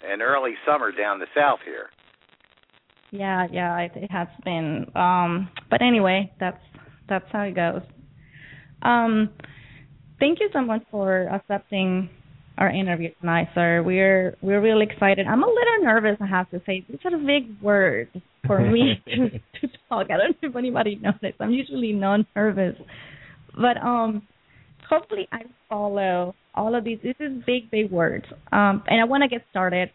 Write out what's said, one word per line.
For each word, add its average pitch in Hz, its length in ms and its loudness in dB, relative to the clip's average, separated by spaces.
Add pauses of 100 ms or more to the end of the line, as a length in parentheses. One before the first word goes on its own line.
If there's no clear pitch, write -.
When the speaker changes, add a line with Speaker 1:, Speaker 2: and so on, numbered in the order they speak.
(100)
Speaker 1:
an 101 120 -4
early 131 300 0 (140)
summer 135 260 0
down 101 260 -4
the 90 160 -8
south 143 300 2
here. - 220 -14 (1200)
Speaker 2:
Yeah, 190 420 -2
yeah, 175 280 -2
it, 170 160 -6
it 196 160 -10
has 175 160 -4 (160)
been. 160 500 -4
Um, 180 540 0 (200)
but - 140 2
anyway, 196 560 2
that's, 185 240 -6 (460)
that's 190 240 -4
how 208 100 -4
it 190 140 -6
goes. 175 260 -2 (1000)
Um, 226 480 4 (920)
thank 302 200 2
you 427 120 0
so 294 100 0
much 226 200 -2 (100)
for 190 360 0
accepting 190 800 -2 (480)
our 190 140 2
interview 170 400 -4 (100)
tonight, 170 340 0
sir. 170 280 2
We're, 185 580 2
we're 202 220 0
really 220 260 4
excited. 196 380 2
I'm 226 160 2
a 392 40 4
little 466 360 2
nervous, 220 380 2
I 208 60 -4
have 185 240 0
to 175 140 -8
say. 190 240 -6
These 269 160 -14
are 349 140 -2
big 269 420 -2
words 190 500 2 (360)
for 196 140 2
me 226 420 4
<laughs> - 40 -20
to, 247 220 0 (320)
to 262 140 -6 (140)
talk. 202 220 -2
I 165 60 0
don't 214 240 2
know 311 100 -6
if 240 60 -8
anybody 240 400 -2
noticed. 208 440 -4
I'm 214 100 -2
usually 254 420 -2
non-nervous. 202 840 0 (800)
But, 240 260 2
um, 226 400 -2 (680)
hopefully 311 440 -2
I 226 80 -10 (280)
follow 196 680 -2 (220)
all 220 200 -2
of 233 80 -4
these. 226 180 -6
This 254 160 -6
is 269 280 -8
big, 247 220 -2
big 214 220 -2
words. 170 360 0 (260)
Um, 202 340 4
and 226 140 4
I 226 40 4
wanna 277 220 2
get 240 140 -4 (100)
started 185 440 -2